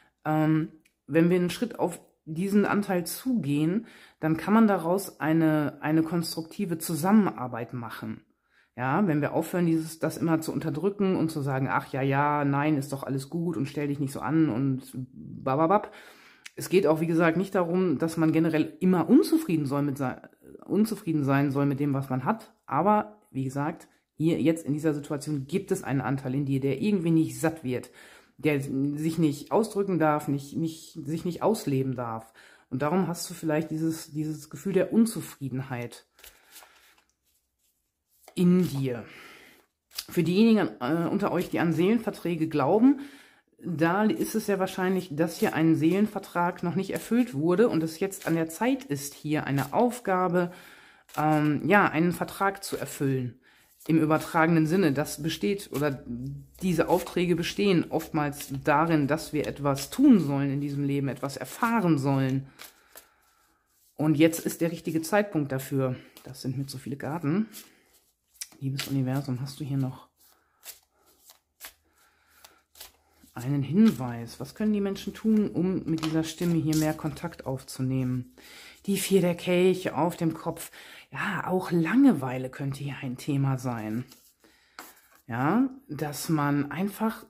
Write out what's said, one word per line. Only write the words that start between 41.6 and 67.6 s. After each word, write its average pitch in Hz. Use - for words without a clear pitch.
Seelenverträge 175
glauben, 202
da 170
ist -
es 220
sehr 196
wahrscheinlich, 185
dass 165
hier -
ein 160
Seelenvertrag 175
noch 175
nicht 196
erfüllt 233
wurde 180
und 160
es 160
jetzt 196
an 160
der 165
Zeit 262
ist, -
hier 151
eine 139
Aufgabe, 185
ähm, 151
ja, 190
einen 170
Vertrag 196
zu -
erfüllen. 131
Im 160
übertragenen 156
Sinne, 165
das 147
besteht, 196
oder 139
diese 170
Aufträge 170
bestehen 175
oftmals 147
darin, 151
dass 151
wir 147
etwas 139
tun 262
sollen 139
in 139
diesem 143
Leben, 139
etwas 139
erfahren 220
sollen. 135
Und 156
jetzt 160
ist -
der 165
richtige 160
Zeitpunkt 160
dafür. 131
Das -
sind 127
mir 139
zu 135
viele 131
Karten. 165